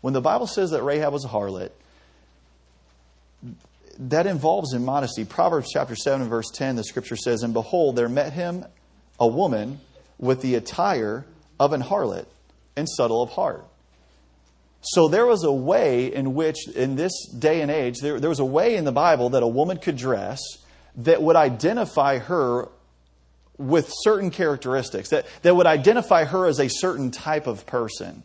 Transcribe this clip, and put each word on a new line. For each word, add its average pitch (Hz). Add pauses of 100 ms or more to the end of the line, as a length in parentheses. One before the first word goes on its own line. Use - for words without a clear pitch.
When 131
the 131
Bible 208
says 185
that 156
Rahab 147
was 143
a 123
harlot, 98 (2250)
that 147
involves 160
immodesty. 127
Proverbs 165
chapter 131
seven 139
and 113
verse 113
ten, 135
the 110
scripture 120
says, 117
"And 117
behold, 127
there 120
met 139
him 175 (540)
a 120
woman 131 (380)
with 127
the 127
attire 120 (320)
of 143
an 139
harlot 127 (500)
and 160
subtle 117
of 120
heart." - (1120)
So 165
there 208
was 208
a 147
way 135
in 135
which, 156
in 131
this 175 (140)
day 156
and 147
age, 123
there, 143
there 147
was 143
a 139
way 180
in 170
the 139
Bible 135
that 127
a 120
woman 151
could 160
dress 120 (560)
that 139
would 165
identify 147
her 123 (920)
with 139
certain 196
characteristics, 131
that, 151 (160)
that 175
would 180
identify 165
her 180
as 143
a 139
certain 139
type 156
of 110
person. 110